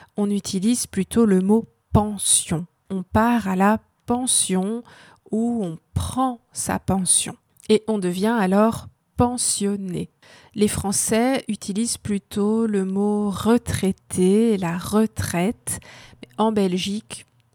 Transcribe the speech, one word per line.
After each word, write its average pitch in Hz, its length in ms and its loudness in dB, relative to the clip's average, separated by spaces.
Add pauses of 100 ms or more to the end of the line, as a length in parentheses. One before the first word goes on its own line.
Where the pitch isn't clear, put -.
(180)
on 202 120 0
utilise 202 560 -2
plutôt 226 400 0
le 185 160 4
mot 214 240 2 (260)
pension. 202 760 0 (240)
On 190 100 -4
part 220 460 0
à 190 80 -2
la 208 240 4 (260)
pension 233 760 -2 (480)
ou 233 320 -2
on 165 160 -8 (160)
prend 254 460 -2 (100)
sa - 260 -4
pension. - 580 -2 (340)
Et 214 180 4
on 220 100 0
devient 185 420 0
alors 202 480 2 (300)
pensionné. 202 920 -2 (420)
Les 208 140 2
Français 226 800 0
utilisent 214 500 -4
plutôt 214 720 -2
le 196 180 0
mot 202 460 -2
retraité 208 1200 2
et 196 40 0
la 175 200 -4
retraite. 202 1000 -2 (580)
En 220 140 2
Belgique, 196 720 -2 (300)